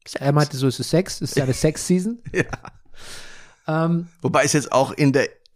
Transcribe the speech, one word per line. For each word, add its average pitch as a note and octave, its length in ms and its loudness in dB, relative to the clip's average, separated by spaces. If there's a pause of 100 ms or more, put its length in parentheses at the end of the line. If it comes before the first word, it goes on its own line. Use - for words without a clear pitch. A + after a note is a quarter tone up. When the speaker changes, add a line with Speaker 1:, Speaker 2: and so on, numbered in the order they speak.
Speaker 1:
Sex. - 160 -10
Speaker 2:
er C#3 80 2
meinte D3 240 2
so, C3 100 0
es B2+ 140 0
ist B2+ 120 -4
Sex, F#3 240 0
es - 160 -6
ist - 60 -4
ja C#3+ 60 4
eine C3 100 0
Speaker 1:
<laughs> - 0 -
Speaker 2:
Sex-Season. F3+ 680 0 (120)
Speaker 1:
Ja. - 120 0 (1200)
Speaker 2:
Ähm, E3+ 400 0 (140)
Speaker 1:
Wobei C3+ 220 2
es D3 100 0
jetzt D3 180 0
auch B2+ 200 2
in C#3 220 4
der C3+ 160 2 (260)